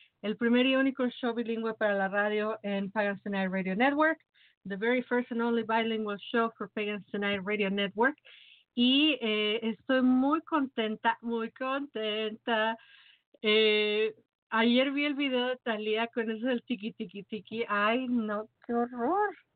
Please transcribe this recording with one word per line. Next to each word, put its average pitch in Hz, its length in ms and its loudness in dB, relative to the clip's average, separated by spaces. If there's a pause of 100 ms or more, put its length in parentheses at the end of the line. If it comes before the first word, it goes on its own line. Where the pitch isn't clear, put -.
(220)
el 208 160 -4
primer 240 300 4
y 262 100 4
único 262 320 2
show 240 240 -4
bilingüe 226 460 -4
para 208 160 2
la 196 140 0
radio 208 540 0
en 196 280 -2
Pagans 202 320 -2
Tonight 190 280 -2
Radio 185 240 -2
Network, 285 440 2 (500)
the 196 80 -6
very 240 260 0
first 247 300 -2
and 233 80 -2
only 233 220 0
bilingual 220 560 -2 (120)
show 226 280 0
for 202 160 -8
Pagans 208 360 -6
Tonight 202 360 -2
Radio 202 240 0
Network. 202 480 0 (560)
Y, 269 480 4
eh, 214 400 0
estoy 254 400 0
muy 262 400 4
contenta, 233 800 -2
muy 233 300 -4
contenta. 220 1200 -4 (640)
Eh, 214 720 2 (360)
ayer 240 400 4
vi 285 160 -2
el 294 80 -2
video 262 320 0
de 254 180 -2
Thalía 214 440 -2
con 226 220 -4
eso 220 180 -4
del 240 160 0
tiki, 220 280 -6
tiki, 196 300 -12
tiki. 220 440 -8
Ay, 214 420 0
no, 220 380 -2 (200)
qué 240 80 -4
horror. 247 600 0 (200)